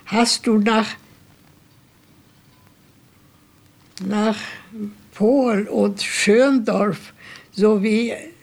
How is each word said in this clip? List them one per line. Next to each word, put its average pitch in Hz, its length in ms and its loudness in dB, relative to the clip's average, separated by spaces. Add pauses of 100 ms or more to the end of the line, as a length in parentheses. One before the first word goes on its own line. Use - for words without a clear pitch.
Hast 233 400 0
du 220 120 2
nach, 220 280 0 (3250)
nach 208 320 -2 (800)
Pohl 226 540 2
und 202 340 -2
Schöndorf 214 1120 0 (400)
sowie 214 600 0 (300)